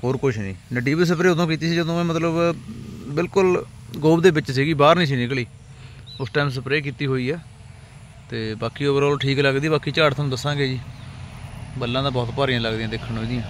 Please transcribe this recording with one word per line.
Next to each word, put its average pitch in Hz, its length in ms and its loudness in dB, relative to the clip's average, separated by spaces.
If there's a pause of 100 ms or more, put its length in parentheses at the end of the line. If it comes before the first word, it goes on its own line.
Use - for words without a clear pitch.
ਹੋਰ 123 120 0
ਕੁਛ 113 220 0
ਨਹੀਂ। 95 160 -4 (200)
Nativo 139 300 2
ਸਪਰੇਅ 175 280 4
ਉਦੋਂ 165 160 2
ਕੀਤੀ 160 200 -2
ਸੀ 170 80 0
ਜਦੋਂ 170 200 0
ਮੈਂ 170 80 0
ਮਤਲਬ 165 520 0 (580)
ਬਿਲਕੁਲ 180 500 2 (320)
ਗੋਭ 160 260 4
ਦੇ 185 80 10
ਵਿੱਚ 151 200 0
ਸੀਗੀ, 139 240 0
ਬਾਹਰ 147 220 8
ਨਹੀਂ 175 100 2
ਸੀ 139 100 0
ਨਿਕਲੀ, 120 300 -2 (720)
ਉਸ 135 100 -6
time 147 180 0
ਸਪਰੇਅ 135 340 0
ਕੀਤੀ 143 240 -4
ਹੋਈ 131 240 0
ਆ। 170 80 -2 (920)
ਤੇ 110 240 -4
ਬਾਕੀ 113 320 -4
overall 139 320 4
ਠੀਕ 135 200 0
ਲੱਗਦੀ, 139 300 2
ਬਾਕੀ 151 220 0
ਝਾੜ 151 220 4
ਤੁਹਾਨੂੰ 139 180 -2
ਦੱਸਾਂਗੇ 139 380 -2
ਜੀ। 127 100 -4 (1000)
ਬੱਲਾਂ 127 240 0
ਤਾਂ 139 80 0
ਬਹੁਤ 120 240 -2
ਭਾਰੀਆਂ 131 260 2
ਲੱਗਦੀਆਂ 113 280 -2
ਦੇਖਣ 113 260 -6
ਨੂੰ 113 80 -2
ਇਹਦੀਆਂ। 120 280 -2